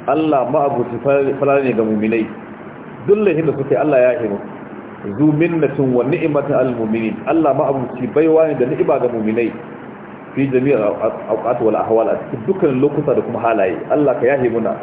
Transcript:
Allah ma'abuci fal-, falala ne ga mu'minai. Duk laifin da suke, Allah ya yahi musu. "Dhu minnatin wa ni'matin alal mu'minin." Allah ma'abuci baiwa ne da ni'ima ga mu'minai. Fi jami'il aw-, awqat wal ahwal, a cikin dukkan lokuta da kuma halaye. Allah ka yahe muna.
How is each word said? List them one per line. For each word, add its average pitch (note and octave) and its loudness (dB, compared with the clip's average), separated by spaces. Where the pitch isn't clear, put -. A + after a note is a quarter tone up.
Allah D3 2
ma'abuci C3 0
fal-, C#3 2
falala C#3 2
ne B2 0
ga A2 0
mu'minai. A2 0
Duk G3+ 4
laifin E3 2
da C3+ 2
suke, - 0
Allah C#3+ 4
ya B2+ 6
yahi A#2+ -2
musu. G2+ -6
"Dhu D3+ 4
minnatin D3 0
wa B2 2
ni'matin C#3+ 0
alal B2+ 2
mu'minin." A2 -2
Allah D3+ 2
ma'abuci C3+ -2
baiwa D#3+ 4
ne C#3+ -2
da B2+ 2
ni'ima D3 0
ga B2 0
mu'minai. A2+ 0
Fi C3+ 0
jami'il B2+ 2
aw-, G#2+ -2
awqat A#2+ -2
wal G#2+ 4
ahwal, A2 2
a - 0
cikin - -8
dukkan D#3 0
lokuta C#3+ 2
da G#2+ 2
kuma A#2 -6
halaye. G2 2
Allah C#3 2
ka A#2 0
yahe C3 2
muna. A2 -2